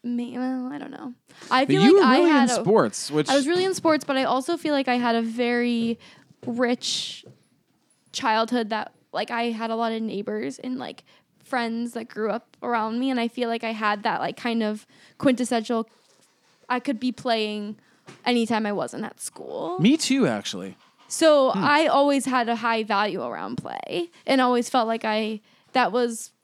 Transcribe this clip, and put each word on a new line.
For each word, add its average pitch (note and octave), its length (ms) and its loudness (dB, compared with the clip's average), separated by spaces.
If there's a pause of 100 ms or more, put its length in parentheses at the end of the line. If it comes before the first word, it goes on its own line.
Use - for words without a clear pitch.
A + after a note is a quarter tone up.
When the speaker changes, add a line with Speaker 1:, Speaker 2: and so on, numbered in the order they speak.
Speaker 1:
May-, A#3+ 360 -4
well, B3+ 340 -4
I D4 60 -10
don't - 140 -12
know. B3 200 -14 (380)
I C4 140 6
Speaker 2:
But C4+ 80 0
Speaker 1:
feel D3+ 100 6
Speaker 2:
you F4+ 180 10
Speaker 1:
like - 20 6
Speaker 2:
were C#4 60 6
Speaker 1:
I B3+ 100 8
Speaker 2:
really F4 120 6
Speaker 1:
had C#4 140 6
Speaker 2:
in A#3+ 60 4
Speaker 1:
a, A#3+ 120 2
Speaker 2:
sports, F3 480 4
which D3+ 180 2
Speaker 1:
I C4 80 2
was C4+ 100 2
really F4+ 180 2
in F#4+ 100 0
sports, D#4 300 2
but C#4 120 -2
I C4 80 0
also C4 320 0
feel D4+ 160 -2
like C#4 160 0
I B3 80 2
had A#3+ 200 0
a A#3 60 2
very A#3 760 0 (480)
rich - 800 -4 (880)
childhood A3+ 580 0
that, G#3+ 220 -6 (200)
like, G#3+ 180 -6
I A#3 200 -2
had A3+ 200 -6
a A3+ 60 -4
lot A3+ 160 -2
of A3+ 80 -4
neighbors G#3+ 580 -6
and, B3+ 200 -8
like, - 260 -12 (400)
friends A#3 480 -4
that A3+ 160 -10
grew G#3+ 220 -6
up - 320 -8
around A3+ 360 -2
me, C4 120 -2
and B3 100 -2
I A#3 80 -2
feel A#3+ 200 -4
like A#3 160 -4
I A3+ 80 -4
had G#3+ 320 -2
that, A3 160 -2
like, - 160 -6
kind A#3 260 -2
of G#3+ 240 -4 (320)
quintessential, A#3 720 0 (800)
I B3 120 -2
could B3 180 -4
be B3+ 140 -2
playing G#3+ 640 -4 (480)
anytime A#3 400 2
I G#3 80 -2
wasn't D#3+ 320 -6
at - 160 -14
school. G#2+ 580 -8
Speaker 2:
Me B3 180 6
too, C4 300 0
actually. G2+ 500 -6 (320)
Speaker 1:
So D4 440 4
Speaker 2:
Hmm. G3 100 -2
Speaker 1:
I D4 240 4
always C#4 380 4
had B3 240 0
a A#3 80 0
high A3+ 260 -2
value G#3 400 -2
around A2 360 -8
play C#3 520 -8 (160)
and C4 140 2
always B3 280 0
felt A3+ 200 0
like A3+ 160 -4
I, G#3+ 360 -4 (320)
that A#3 200 2
was A#3+ 400 -2 (120)